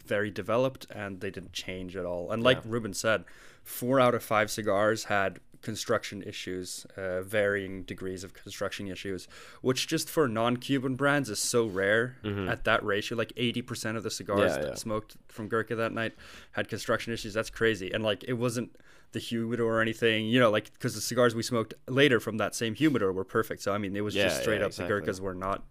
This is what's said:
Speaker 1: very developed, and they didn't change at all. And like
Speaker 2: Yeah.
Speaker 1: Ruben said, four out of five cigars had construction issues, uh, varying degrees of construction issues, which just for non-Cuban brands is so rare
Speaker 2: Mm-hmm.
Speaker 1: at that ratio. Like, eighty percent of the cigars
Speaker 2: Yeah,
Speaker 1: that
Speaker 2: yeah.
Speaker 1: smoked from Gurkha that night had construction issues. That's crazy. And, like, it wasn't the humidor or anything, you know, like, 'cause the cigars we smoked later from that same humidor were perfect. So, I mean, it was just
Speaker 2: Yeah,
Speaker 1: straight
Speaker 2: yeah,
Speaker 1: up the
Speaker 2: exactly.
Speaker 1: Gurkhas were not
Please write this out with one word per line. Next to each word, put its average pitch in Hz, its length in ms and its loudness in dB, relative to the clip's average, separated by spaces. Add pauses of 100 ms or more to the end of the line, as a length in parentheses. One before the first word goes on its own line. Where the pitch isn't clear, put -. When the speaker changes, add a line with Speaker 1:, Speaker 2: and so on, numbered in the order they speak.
Speaker 1:
very 104 260 0
developed, 120 640 -2
and 101 260 -8
they 95 100 -4
didn't 90 240 -12
change 92 420 -8
at 90 80 -4
all. 87 260 -4
And 110 120 -2
like 127 160 4
Speaker 2:
Yeah. 110 140 -8
Speaker 1:
Ruben 110 200 -4
said, 101 320 2 (400)
four 131 360 2
out 123 140 6
of 110 80 -2
five 107 280 2
cigars 107 540 2
had 95 360 0 (220)
construction 104 600 -2
issues, 92 640 -8 (100)
uh, 92 260 -2
varying 98 640 0
degrees 92 380 -8
of 95 120 -14
construction 101 520 -6
issues, 92 400 -6 (360)
which 127 260 0
just 160 220 -2
for 151 180 4
non-Cuban 120 640 0
brands 139 360 2
is - 80 -4
so 117 280 2
rare 107 560 2
Speaker 2:
Mm-hmm. 101 280 -2
Speaker 1:
at 113 140 -4
that 110 200 4
ratio. 107 320 -2
Like, 113 220 -2
eighty 120 240 0
percent 113 340 -4
of 110 60 -4
the 104 80 -4
cigars 98 420 2
Speaker 2:
Yeah, 69 60 0
Speaker 1:
that 73 100 -2
Speaker 2:
yeah. 62 60 -6
Speaker 1:
smoked 107 420 -6 (120)
from 107 200 -10
Gurkha 113 280 -2
that 113 160 -2
night 113 200 -4 (400)
had 110 160 -2
construction 113 460 -2
issues. 107 180 -6
That's 107 180 -2
crazy. 101 420 2
And, 110 120 0
like, 104 200 0
it 127 100 -4
wasn't 117 420 -2 (360)
the 117 60 -6
humidor 113 460 -2
or 113 160 2
anything, 110 460 2
you 117 120 4
know, 120 120 8
like, 107 280 0
'cause 113 160 -2
the 107 60 -8
cigars 120 340 4
we 117 80 -2
smoked 113 300 -2 (160)
later 131 320 6
from 110 160 -4
that 104 180 0
same 113 200 -2
humidor 120 360 4
were 95 140 -2
perfect. - 380 -2
So, 101 100 0
I 101 60 0
mean, 98 180 -4
it 104 60 0
was 104 100 -2
just 95 240 4
Speaker 2:
Yeah, 64 60 -2
Speaker 1:
straight 107 180 2
Speaker 2:
yeah, 101 60 2
Speaker 1:
up 92 60 -4
the 101 120 -6
Speaker 2:
exactly. 101 160 2
Speaker 1:
Gurkhas 98 200 -2
were 95 140 -4
not 95 360 -4